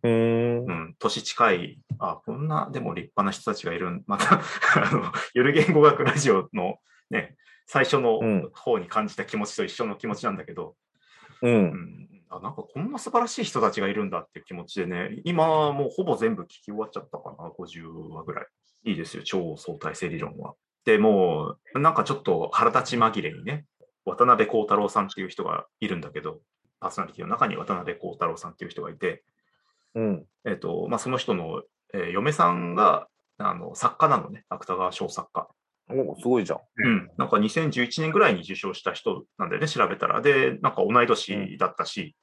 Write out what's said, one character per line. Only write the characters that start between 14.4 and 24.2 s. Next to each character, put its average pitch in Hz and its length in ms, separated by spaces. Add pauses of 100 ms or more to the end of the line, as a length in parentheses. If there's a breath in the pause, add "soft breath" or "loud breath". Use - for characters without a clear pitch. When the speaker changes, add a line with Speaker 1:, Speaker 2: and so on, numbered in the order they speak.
Speaker 2:
い - 20
う - 20
気 92 100
持 87 100
ち - 160
で 87 60
ね、 92 380
今 156 480
も 139 160
う - 20
ほ 185 140
ぼ 135 120
全 113 180
部 90 80
聞 - 40
き - 180
終 104 100
わ 107 120
っ - 40
ち - 60
ゃ 98 40
っ - 100
た - 80
か 98 200
な、 85 120
五 87 160
十 85 200
話 80 380
ぐ - 80
ら - 100
い。 - 40 (380)
い 110 80
い 82 40
で 82 80
す 85 120
よ、 80 60
超 85 340
相 80 220
対 78 180
性 90 120
理 82 100
論 - 200
は。 - 160 (300)
で、 110 140
も 92 580 (180)
う、 139 60
な 160 100
ん - 40
か - 100
ち 139 80
ょ - 20
っ - 80
と - 300
腹 117 180
立 120 220
ち 123 40
紛 110 260
れ 78 100
に 85 120
ね、 147 220 (400)
渡 98 180